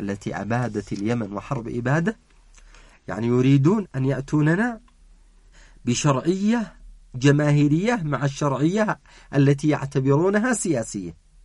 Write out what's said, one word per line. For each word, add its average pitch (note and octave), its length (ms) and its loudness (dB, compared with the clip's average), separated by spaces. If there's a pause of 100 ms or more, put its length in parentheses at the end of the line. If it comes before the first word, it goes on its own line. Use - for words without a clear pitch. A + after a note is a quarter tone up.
التي G2 400 -8
أبادت G#2+ 520 -4
اليمن G#2+ 400 -4
وحرب A2+ 360 -8
إبادة. D3 480 -2 (920)
يعني G#2 180 -6
يريدون C#3 600 4 (100)
أن C3 80 -2
يأتوننا D3+ 760 0 (1040)
بشرعية F3 880 0 (420)
جماهيرية D3 920 2
مع C#3+ 200 -4
الشرعية D3+ 760 0 (360)
التي C#3 340 4
يعتبرونها D3 840 2
سياسية، A2+ 640 -4 (300)